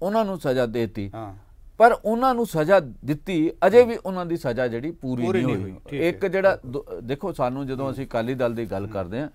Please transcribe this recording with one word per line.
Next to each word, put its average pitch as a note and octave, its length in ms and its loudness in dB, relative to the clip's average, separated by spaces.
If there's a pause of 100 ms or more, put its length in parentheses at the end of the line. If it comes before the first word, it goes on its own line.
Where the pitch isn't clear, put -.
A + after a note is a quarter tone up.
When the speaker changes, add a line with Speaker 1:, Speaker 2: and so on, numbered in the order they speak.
Speaker 1:
ਉਹਨਾਂ G#3 220 2
ਨੂੰ F#3+ 140 -4
ਸਜ਼ਾ C3 280 2
ਦੇ A#2 140 -2
ਦਿੱਤੀ। G2+ 340 -4
Speaker 2:
ਹਾਂ। G#2+ 200 -12 (440)
Speaker 1:
ਪਰ A3+ 260 8
ਉਹਨਾਂ A#3+ 300 2
ਨੂੰ A#3 120 -2
ਸਜ਼ਾ E3 340 4
ਦਿੱਤੀ, D#3 680 -2 (160)
ਅਜੇ A#3 180 10
ਵੀ A3+ 220 -4
ਉਹਨਾਂ F#3 200 -4
ਦੀ E3+ 100 -4
ਸਜ਼ਾ B2+ 320 -2
ਜਿਹੜੀ A#2+ 220 -6
ਪੂਰੀ B2+ 360 -4
Speaker 2:
ਪੂਰੀ F#3+ 120 2
Speaker 1:
ਨਹੀਂ D3 80 2
Speaker 2:
ਨਹੀਂ G#2 160 0
Speaker 1:
ਹੋਈ। F#2+ 100 -8
Speaker 2:
ਹੋਈ, F#2 160 -16
ਠੀਕ C#3+ 140 -4
ਹੈ, E3 60 2
Speaker 1:
ਇੱਕ F3+ 180 -2
ਜਿਹੜਾ F#3+ 240 4
Speaker 2:
ਬਿਲਕੁਲ। - 200 -4
Speaker 1:
ਦੋ, A#2+ 300 -8
ਦੇਖੋ C#3 320 -6
ਸਾਨੂੰ C3+ 340 -2
ਜਦੋਂ C3+ 180 -6
Speaker 2:
ਹੂੰ। C3+ 80 -4
Speaker 1:
ਅਸੀਂ C3 140 -8
ਅਕਾਲੀ A#2+ 280 -2
ਦਲ B2 200 0
ਦੀ A#2 120 -4
ਗੱਲ G2 180 -6
Speaker 2:
ਹੂੰ। G#2 80 -10
Speaker 1:
ਕਰਦੇ G2 280 -6
ਹਾਂ, D3+ 140 -6